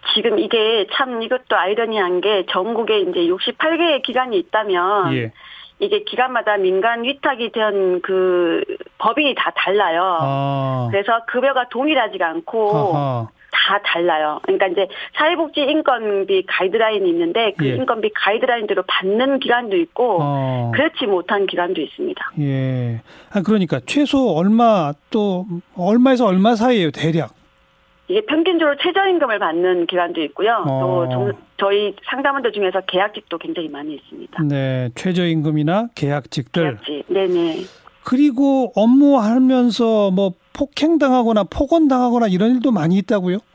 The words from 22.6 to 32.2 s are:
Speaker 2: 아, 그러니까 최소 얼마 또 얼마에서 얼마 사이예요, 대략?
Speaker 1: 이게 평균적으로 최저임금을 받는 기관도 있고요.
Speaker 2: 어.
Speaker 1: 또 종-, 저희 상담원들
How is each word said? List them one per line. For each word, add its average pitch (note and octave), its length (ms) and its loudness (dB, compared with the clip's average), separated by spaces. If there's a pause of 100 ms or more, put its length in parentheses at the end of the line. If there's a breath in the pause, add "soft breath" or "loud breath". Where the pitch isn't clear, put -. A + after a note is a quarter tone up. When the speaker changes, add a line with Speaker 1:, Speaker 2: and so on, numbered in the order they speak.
Speaker 2:
아, G3+ 100 0
그러니까 F#3 440 0
최소 C4+ 480 2
얼마 G3+ 580 4 (180)
또 G3+ 360 -2 (300)
얼마에서 A#3+ 500 4
얼마 G3 300 4
사이예요, G#3+ 340 2
대략? D3+ 400 -2 (800)
Speaker 1:
이게 G3 180 0
평균적으로 D#4+ 560 2
최저임금을 F4 560 0
받는 F3+ 480 0
기관도 F3 360 -2
있고요. F#3+ 440 -2
Speaker 2:
어. C3 400 0
Speaker 1:
또 - 20 -4
종-, B2+ 240 -2 (240)
저희 G3+ 380 0 (100)
상담원들 C4+ 480 -2